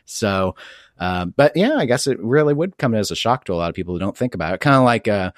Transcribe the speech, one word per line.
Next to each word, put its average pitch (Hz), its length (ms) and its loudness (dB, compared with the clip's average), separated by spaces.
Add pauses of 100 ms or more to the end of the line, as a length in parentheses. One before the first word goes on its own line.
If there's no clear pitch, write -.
So, 95 500 -2 (420)
uh, 90 280 -4
but 143 320 2
yeah, 254 180 2
I 214 100 0
guess 123 220 0
it 131 140 -2
really 147 320 2
would 170 240 -4
come 120 180 0
as 104 160 -2
a 82 60 -6
shock 127 280 0
to 95 80 -4
a - 60 0
lot 85 100 -2
of 78 60 -8
people 90 180 -6
who 85 60 -4
don't 95 160 -4
think 123 180 -4
about 85 200 -4
it. - 80 -6
Kinda 139 200 4
like, 117 280 2
uh, 95 280 0